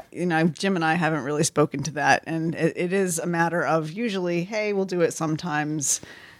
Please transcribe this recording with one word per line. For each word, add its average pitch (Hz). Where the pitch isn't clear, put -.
you 170
know, 165
Jim 196
and 165
I 156
haven't 160
really 147
spoken 147
to 156
that. 143
And 165
it, 160
it 175
is 185
a 160
matter 170
of 156
usually, 185
"Hey, 214
we'll 196
do 180
it 147
sometimes." 156